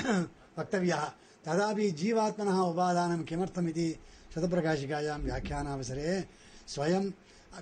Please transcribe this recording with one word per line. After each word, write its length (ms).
<clears throat> 280
वक्तव्यः। 460
तथापि 460
जीवात्मनः 680
उपादानं 640
किमर्थमिति 760
शतप्रकाशिकायां 840
व्याख्यानावसरे 1040
स्वयं 420